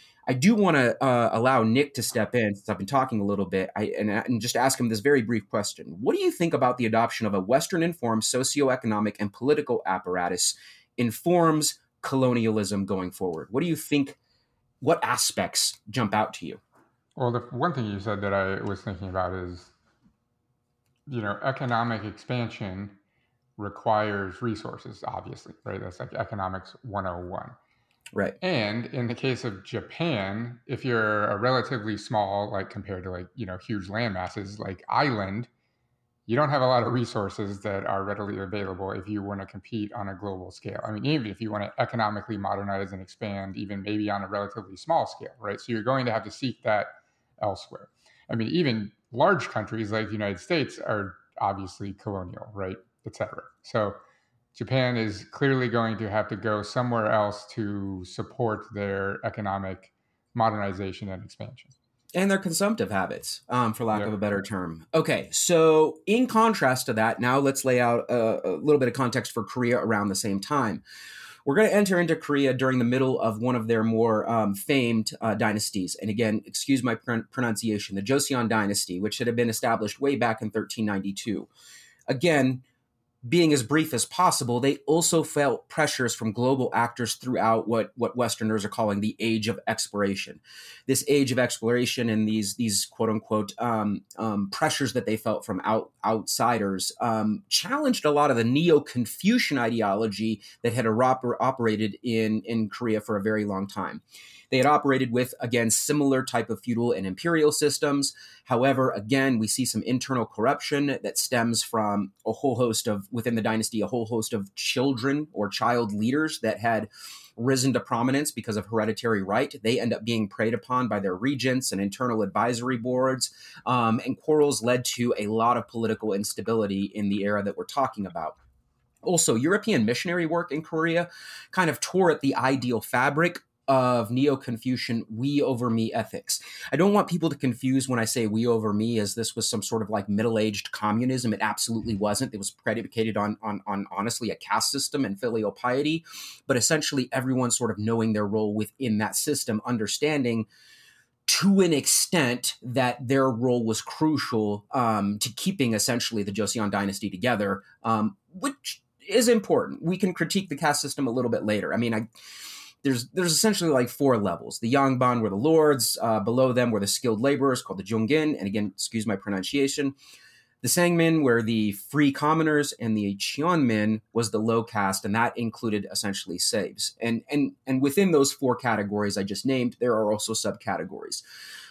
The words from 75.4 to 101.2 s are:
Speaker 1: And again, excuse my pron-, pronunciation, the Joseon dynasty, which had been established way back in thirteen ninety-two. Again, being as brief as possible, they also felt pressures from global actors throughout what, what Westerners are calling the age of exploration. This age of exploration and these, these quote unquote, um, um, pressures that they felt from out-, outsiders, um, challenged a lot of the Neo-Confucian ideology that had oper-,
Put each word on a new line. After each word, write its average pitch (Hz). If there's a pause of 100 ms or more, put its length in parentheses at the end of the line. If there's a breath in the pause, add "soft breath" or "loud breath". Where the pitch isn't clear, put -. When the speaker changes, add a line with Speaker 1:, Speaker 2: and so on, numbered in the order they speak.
Speaker 1:
And 104
again, 107
excuse 131
my 117
pron-, 113
pronunciation, 110
the 101
Joseon 131
dynasty, 101
which 104
had 117
been 117
established 113
way 139
back 113
in 107
thirteen 110
ninety-two. 98 (580 loud breath)
Again, 131 (640)
being 165
as 135
brief 156
as 113
possible, 131
they 139
also 165
felt 143
pressures 139
from 113
global 123
actors 117
throughout 110
what, 113
what 160
Westerners 110
are 104
calling 104
the 107
age 110
of 113
exploration. 101 (460 loud breath)
This 135
age 139
of 123
exploration 120
and 107
these, 107
these 110
quote 110
unquote, 107
um, 110 (140)
um, 101
pressures 143
that 120
they 107
felt 110
from 92
out-, 110 (120)
outsiders, 107 (100)
um, 107
challenged 262
a 151
lot 147
of 120
the 117
Neo-Confucian 147
ideology 110 (200 loud breath)
that 117
had 117
oper-, 123